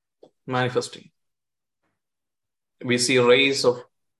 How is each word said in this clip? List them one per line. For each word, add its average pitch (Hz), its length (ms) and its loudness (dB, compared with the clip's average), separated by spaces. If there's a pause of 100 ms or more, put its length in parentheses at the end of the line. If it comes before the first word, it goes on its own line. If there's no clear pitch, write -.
(460)
manifesting. - 640 -6 (1700)
We 123 140 -2
see 127 200 0
a 123 80 2
rays 135 400 2
of 120 180 0 (380)